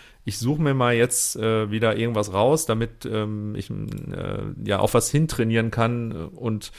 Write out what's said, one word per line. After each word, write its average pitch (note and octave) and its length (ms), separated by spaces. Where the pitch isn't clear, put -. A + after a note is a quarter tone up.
ich G2+ 120
such B2+ 200
mir D3 160
mal A#2+ 200
jetzt, A#2+ 420
äh, A2 340
wieder A2 260
irgendwas G#2+ 380
raus, B2+ 320
damit, A2+ 400
ähm, G#2+ 480
ich, - 160
äh, - 40
ja, G2 160
auf G2+ 140
was A#2+ 160
hintrainieren A2+ 600
kann A#2 420
und G#2+ 680